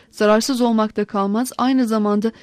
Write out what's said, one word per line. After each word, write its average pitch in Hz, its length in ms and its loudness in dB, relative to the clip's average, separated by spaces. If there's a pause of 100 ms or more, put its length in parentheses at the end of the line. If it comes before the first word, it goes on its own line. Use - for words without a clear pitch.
(100)
zararsız 220 500 0
olmakta 220 440 0
kalmaz, 208 540 -4
aynı 254 280 2
zamanda 214 460 0 (100)